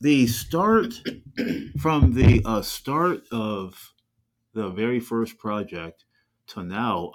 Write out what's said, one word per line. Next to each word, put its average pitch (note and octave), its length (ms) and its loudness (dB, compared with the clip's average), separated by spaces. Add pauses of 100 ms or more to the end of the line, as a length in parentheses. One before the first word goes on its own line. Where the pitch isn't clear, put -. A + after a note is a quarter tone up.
the C3+ 260 4
start, F#3+ 760 0 (360)
<clears throat> - 420 -6
from D3 360 4
the, A#2+ 280 6
uh, A2 200 -2
start D#3+ 680 -2
of G#2 600 -8 (600)
the G#2+ 160 -6
very A2+ 300 -2
first A2+ 380 -4
project F#2+ 680 -8 (420)
to - 180 -12
now, F#2 520 -2